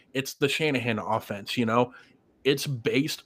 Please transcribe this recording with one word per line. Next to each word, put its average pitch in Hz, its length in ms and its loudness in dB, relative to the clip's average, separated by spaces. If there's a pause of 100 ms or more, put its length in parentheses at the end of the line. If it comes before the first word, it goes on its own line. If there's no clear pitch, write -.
(140)
it's 135 200 -4
the 139 160 2
Shanahan 123 500 0
offense, 104 580 -4
you 120 80 2
know? 120 280 2 (500)
It's 131 240 2
based 131 580 -2